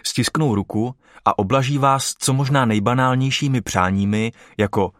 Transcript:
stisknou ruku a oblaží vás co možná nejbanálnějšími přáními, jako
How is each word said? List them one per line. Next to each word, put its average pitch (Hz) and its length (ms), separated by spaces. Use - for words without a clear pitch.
stisknou 131 520
ruku 110 400
a - 140
oblaží 127 380
vás 135 420
co - 140
možná 135 320
nejbanálnějšími 127 960
přáními, 101 720
jako 101 420